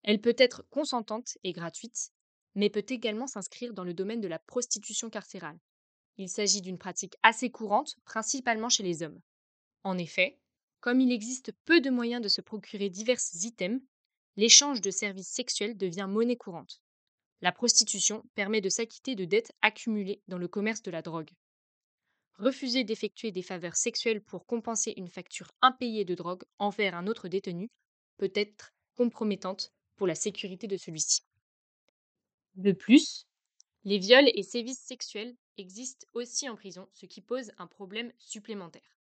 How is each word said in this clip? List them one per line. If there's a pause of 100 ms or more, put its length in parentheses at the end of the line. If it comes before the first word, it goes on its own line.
Elle
peut
être
consentante
et
gratuite, (460)
mais
peut
également
s'inscrire
dans
le
domaine
de
la
prostitution
carcérale. (580)
Il
s'agit
d'une
pratique
assez
courante,
principalement
chez
les
hommes. (600)
En
effet, (400)
comme
il
existe (140)
peu
de
moyens
de
se
procurer
divers (220)
items, (520)
l'échange
de
services
sexuels
devient
monnaie
courante. (600)
La
prostitution (100)
permet
de
s'acquitter
de
dettes (100)
accumulées
dans
le
commerce
de
la
drogue. (1120)
Refuser
d'effectuer
des
faveurs
sexuelles
pour
compenser
une
facture (100)
impayée
de
drogue (140)
envers
un
autre
détenu (480)
peut
être (220)
compromettante (240)
pour
la
sécurité
de
celui-ci. (1300)
De
plus, (560)
les
viols
et
sévices
sexuels (220)
existent
aussi
en
prison,
ce
qui
pose
un
problème
supplémentaire.